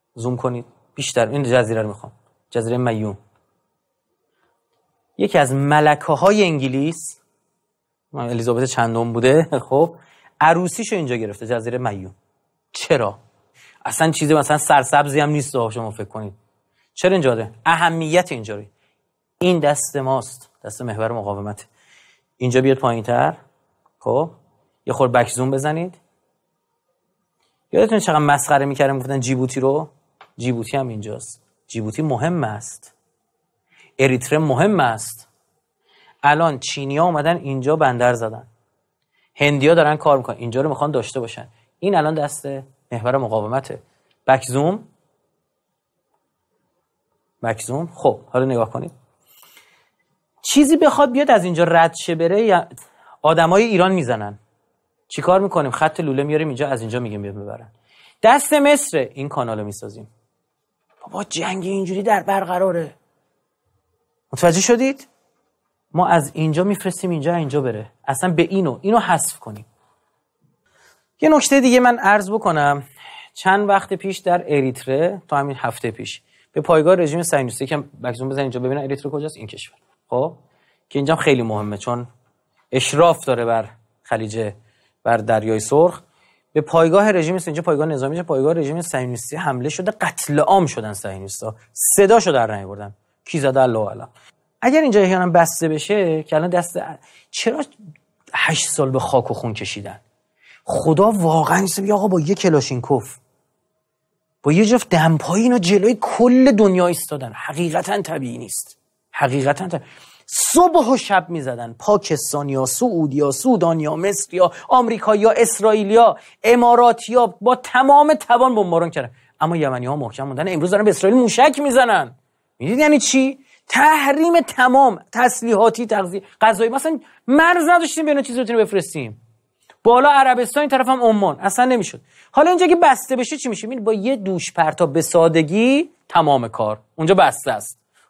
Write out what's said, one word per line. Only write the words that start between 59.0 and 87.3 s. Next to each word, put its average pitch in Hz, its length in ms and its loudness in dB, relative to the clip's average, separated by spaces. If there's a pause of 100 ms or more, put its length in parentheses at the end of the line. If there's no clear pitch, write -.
کانالو 113 340 -6
می‌سازیم. 104 440 -14 (960)
بابا، 185 220 -12
جنگ 185 420 -6
اینجوری 190 380 -4
در 196 200 0
برقراره. 180 720 -2 (1400)
متوجه 170 280 2
شدید؟ 254 460 0 (840)
ما 170 140 0
از 165 260 2
اینجا 156 300 -2
می‌فرستیم 190 460 -4
اینجا، 165 260 -2
اینجا 147 260 -2
بره. 110 300 -6 (160)
اصلاً 170 260 -2
به 160 80 2
اینو، 170 400 -2
اینو 220 180 2
حذف - 400 -2
کنیم. 104 260 -16 (1600)
یه 311 80 4
نکته 277 320 4
دیگه 247 180 4
من 247 200 4
عرض 202 320 2
بکنم. 151 520 0 (500)
چند 202 360 0
وقت 196 240 0
پیش 190 240 -8
در 175 300 -2
اریتره، 143 800 -2
تا 147 100 -2
همین 139 220 -4
هفته 117 320 -6
پیش، - 300 -16 (300)
به 156 100 -4
پایگاه 160 340 4
رژیم 170 280 -2
صهیونیستی، 135 420 -4
که 147 120 -4
بکزون 127 520 -10
بزن 135 120 -6
اینجا 127 180 -6
ببینن 131 220 -4
اریتره 135 300 -8
کجاست، 151 260 -10
این 110 100 -14
کشور. - 300 -20 (320)
خب؟ 143 260 -4 (540)
که 143 100 -4
اینجا 143 160 0
خیلی 139 260 2
مهمه، 104 360 -4
چون 120 300 -8 (640)
اشراف 151 540 2
داره 120 200 -2
بر 113 240 -2 (340)
خلیج، 110 480 -6 (520)
بر 117 140 2
دریای 110 420 -2
سرخ. 151 420 2 (520)
به 156 80 0
پایگاه 165 500 2
رژیم، 175 340 -2